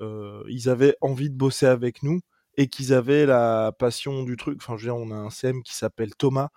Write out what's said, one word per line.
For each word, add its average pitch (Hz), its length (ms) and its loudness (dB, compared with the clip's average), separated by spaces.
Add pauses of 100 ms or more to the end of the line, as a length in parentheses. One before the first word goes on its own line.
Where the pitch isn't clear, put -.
euh, 107 480 -12
ils 123 180 -4
avaient 131 320 6
envie 139 300 -2
de 131 60 -10
bosser 135 280 2
avec 123 380 2
nous 165 180 -2 (360)
et 135 120 4
qu'ils 131 240 -2
avaient 139 340 4
la 113 500 4
passion 131 460 -2
du 123 140 -6
truc. 143 260 -8
Enfin, 117 140 -8
je 110 100 -10
veux 120 60 -4
dire, 120 40 -4
on 113 140 -8
a 107 60 -8
un 104 120 -8
C 127 200 -4
M 127 160 -4
qui - 100 -14
s'appelle 110 400 -6
Thomas, 135 420 0